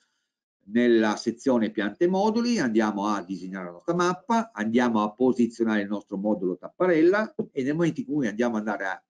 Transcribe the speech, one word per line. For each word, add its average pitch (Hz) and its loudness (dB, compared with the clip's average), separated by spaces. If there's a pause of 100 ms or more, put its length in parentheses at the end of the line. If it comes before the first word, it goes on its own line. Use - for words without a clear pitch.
(680)
nella 110 4
sezione 117 0
piante 104 -2
e - 2
moduli 214 0
andiamo 107 0
a 104 0
disegnare 92 -8
la 87 -10
nostra 120 -6
mappa, 180 0
andiamo 110 0
a 107 -2
posizionare 117 0
il 98 -4
nostro 101 -6
modulo 95 -2
tapparella 180 2 (160)
e 139 -4
nel 143 -2
momento 165 0
in 120 -8
cui 139 -2
andiamo 110 -2
ad 107 -4
andare 98 -4
a, 92 -6